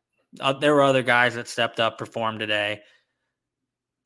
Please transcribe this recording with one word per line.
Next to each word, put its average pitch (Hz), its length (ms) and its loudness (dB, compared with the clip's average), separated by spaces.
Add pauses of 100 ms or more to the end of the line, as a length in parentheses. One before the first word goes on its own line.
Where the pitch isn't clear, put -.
(400)
Uh, 135 140 -2
there 147 200 2
were 143 100 4
other 135 200 2
guys 120 320 2
that 120 140 -10
stepped 117 320 -4
up, 113 160 -2
performed 110 420 -6
today. 107 420 -4 (1200)